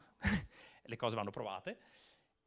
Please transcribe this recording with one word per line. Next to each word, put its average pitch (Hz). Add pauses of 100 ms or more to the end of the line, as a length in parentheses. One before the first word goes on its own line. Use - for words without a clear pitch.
(200)
<laughs> -
le 113
cose 113
vanno 104
provate, 104 (680)